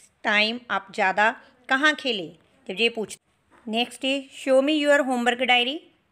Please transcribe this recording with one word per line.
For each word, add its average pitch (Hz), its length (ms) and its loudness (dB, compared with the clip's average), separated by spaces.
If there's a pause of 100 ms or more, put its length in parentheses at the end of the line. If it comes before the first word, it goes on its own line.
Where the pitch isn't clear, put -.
(220)
टाइम 220 380 0 (100)
आप 196 240 -4
ज़्यादा 208 360 2 (380)
कहाँ 285 260 2
खेले? 214 340 -6 (400)
जब 190 120 -10
ये 233 80 4
पूछ, 226 300 -8 (500)
नेक्स्ट 233 340 -4
is, 269 200 -2 (220)
"Show 262 180 4
me 302 220 0
your 285 240 4
homework 240 340 -2
diary।" 247 340 0 (360)